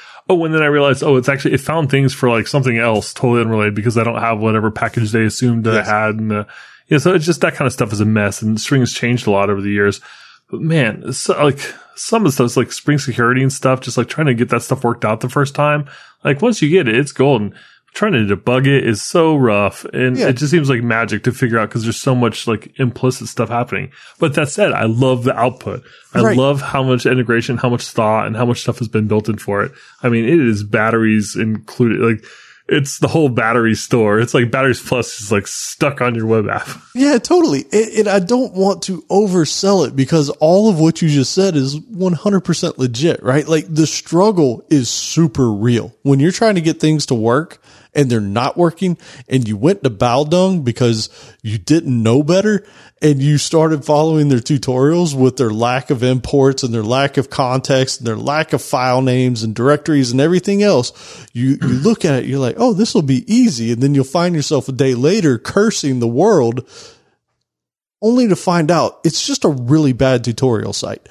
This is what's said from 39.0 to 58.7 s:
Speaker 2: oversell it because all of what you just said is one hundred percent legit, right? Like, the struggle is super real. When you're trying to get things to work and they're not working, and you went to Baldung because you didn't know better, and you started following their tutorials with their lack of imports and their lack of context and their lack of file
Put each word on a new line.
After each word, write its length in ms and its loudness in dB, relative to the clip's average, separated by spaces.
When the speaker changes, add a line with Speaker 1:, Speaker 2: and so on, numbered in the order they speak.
Speaker 2:
oversell 720 2
it 80 -6
because 360 2
all 300 4
of 100 0
what 220 2
you 80 2
just 240 2
said 240 2
is 180 -2
one 240 -2
hundred 280 0
percent 380 -4
legit, 420 -2
right? 240 0
Like, 220 0
the 200 2
struggle 840 0
is 200 2
super 640 0
real. 420 0
When 180 4
you're 100 2
trying 240 2
to 60 0
get 180 -2
things 280 0
to 80 0
work 460 -2
and 160 2
they're 120 0
not 340 -2
working, 420 0
and 220 0
you 80 -4
went 260 0
to 60 0
Baldung 760 0
because 460 -2
you 140 -6
didn't 440 0
know 220 2
better, 400 0
and 200 2
you 160 2
started 460 0
following 460 2
their 100 4
tutorials 760 0
with 220 2
their 140 0
lack 400 -2
of 120 0
imports 640 0
and 100 -4
their 100 -2
lack 340 0
of 120 -2
context 720 -2
and 80 -8
their 80 -4
lack 380 -4
of 80 -2
file 400 0